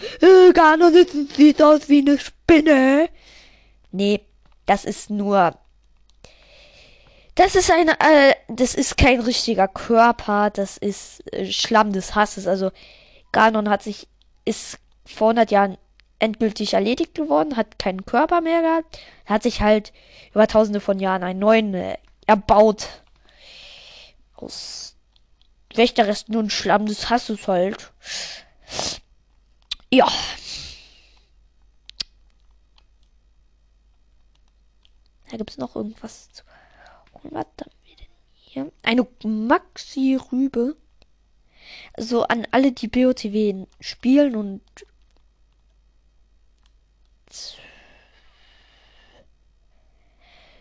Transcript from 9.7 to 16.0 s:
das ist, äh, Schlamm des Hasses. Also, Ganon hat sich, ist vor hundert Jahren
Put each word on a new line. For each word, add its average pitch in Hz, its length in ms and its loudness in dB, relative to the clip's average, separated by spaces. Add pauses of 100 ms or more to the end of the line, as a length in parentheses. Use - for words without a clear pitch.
das - 260 -8
ist, - 440 -10 (120)
äh, 190 180 -8
Schlamm 214 400 0
des 190 240 -8
Hasses. 202 320 -4
Also, 190 240 -4 (600)
Ganon 214 360 2
hat 202 140 -2
sich, - 240 -14 (380)
ist - 340 -10 (260)
vor - 240 -4
hundert 226 220 0
Jahren 196 260 0 (400)